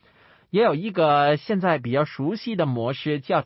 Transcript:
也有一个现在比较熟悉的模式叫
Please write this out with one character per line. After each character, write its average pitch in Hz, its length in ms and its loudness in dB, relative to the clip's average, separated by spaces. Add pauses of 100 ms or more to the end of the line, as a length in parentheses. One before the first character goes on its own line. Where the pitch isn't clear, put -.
(500)
也 202 140 2
有 196 120 4
一 196 160 -6
个 147 460 4
现 202 240 -2
在 175 160 2
比 120 140 -6
较 139 140 2
熟 151 300 -4
悉 226 200 -8
的 170 100 0
模 123 280 -2
式 147 260 -4
叫 156 260 -2